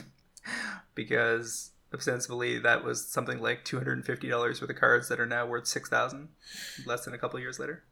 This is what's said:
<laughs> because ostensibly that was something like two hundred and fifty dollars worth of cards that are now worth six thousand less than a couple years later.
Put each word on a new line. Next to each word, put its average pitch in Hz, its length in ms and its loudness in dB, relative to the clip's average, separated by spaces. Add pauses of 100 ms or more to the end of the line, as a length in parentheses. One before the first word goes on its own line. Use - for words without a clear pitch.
(460)
<laughs> - 480 -8
because 117 760 0 (200)
ostensibly 123 680 -2
that 117 240 6
was 120 240 -2
something 123 320 -2
like 117 240 -2
two 131 140 -2
hundred 131 160 0
and 127 120 -4
fifty 127 220 -4
dollars 120 320 2
worth 127 100 -4
of - 60 -8
cards 120 320 6
that 120 100 0
are 120 80 2
now 120 180 0
worth 120 220 -4
six - 220 -2
thousand 127 400 0 (580)
less 123 180 -2
than 127 100 -6
a 120 40 -8
couple 123 220 -2
years 127 180 -6
later. 143 340 -6